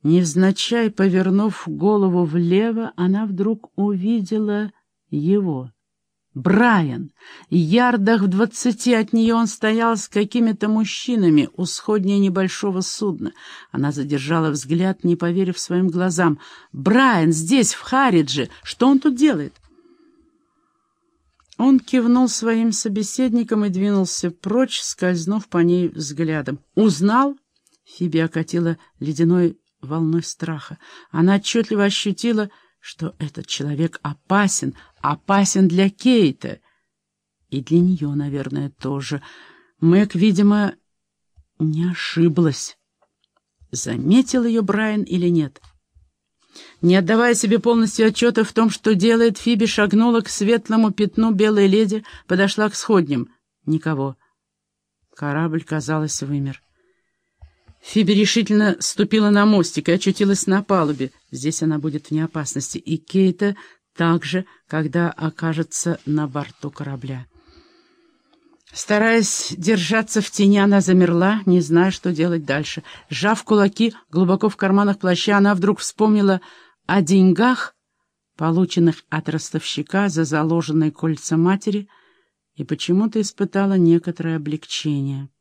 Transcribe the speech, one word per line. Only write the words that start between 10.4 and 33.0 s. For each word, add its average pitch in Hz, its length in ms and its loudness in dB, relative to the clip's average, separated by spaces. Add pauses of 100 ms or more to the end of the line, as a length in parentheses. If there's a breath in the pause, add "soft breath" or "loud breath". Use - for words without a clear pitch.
мужчинами 214 880 2
у 180 80 -4
сходня 202 560 -2
небольшого 190 640 -2
судна. - 500 -6 (400 loud breath)
Она 139 180 -2
задержала 143 600 -2
взгляд, 160 520 -2
не 175 140 2
поверив 175 420 -2
своим 185 300 -2
глазам. 175 500 0 (340 loud breath)
«Брайан 185 600 2
здесь, 165 420 0
в - 60 -14
Харридже! 165 680 0 (120 loud breath)
Что - 240 -2
он 269 140 4
тут 269 160 0
делает?» 226 380 0 (2000)
Он 269 160 4
кивнул 254 480 2
своим 226 460 0
собеседникам 220 960 -2
и - 20 -2
двинулся 190 640 -2
прочь, 233 500 -4
скользнув 180 680 -4
по 175 100 -4
ней 175 300 2
взглядом. 147 720 -6 (140)
«Узнал?» 220 640 2 (480)
Фиби 165 320 -6
окатила 165 640 -2 (200 soft breath)
ледяной 165 600 2 (240)
волной 160 400 -2
страха. 160 560 -10 (320 loud breath)
Она 175 240 2
отчётливо 208 500 0
ощутила, 208 640 -2 (320 soft breath)
что - 380 -10